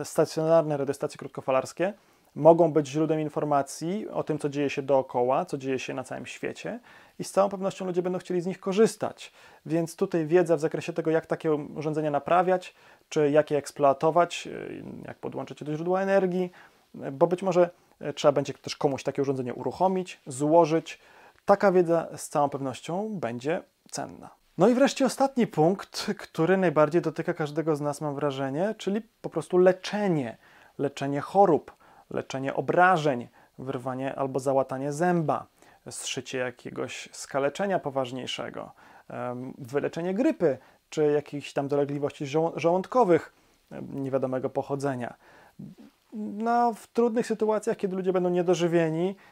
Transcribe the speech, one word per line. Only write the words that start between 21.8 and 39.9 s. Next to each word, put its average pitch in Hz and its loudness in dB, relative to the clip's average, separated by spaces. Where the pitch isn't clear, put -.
z - -12
całą 147 2
pewnością 143 -6
będzie 123 -4
cenna. - -10
No 175 8
i 254 8
wreszcie 269 4
ostatni 254 0
punkt, - 0
który 170 0
najbardziej 156 4
dotyka 160 -2
każdego 156 -2
z 143 -4
nas, 147 -4
mam 147 -4
wrażenie, 143 -2
czyli 202 -4
po 170 -6
prostu 170 -2
leczenie. 180 2
Leczenie 139 -4
chorób, 185 4
leczenie 135 -6
obrażeń, 151 2
wyrwanie 131 -6
albo 135 -2
załatanie 135 -2
zęba, 160 0
zszycie - -8
jakiegoś 127 -8
skaleczenia 143 -2
poważniejszego, 127 -6
em, 123 -10
wyleczenie 147 -4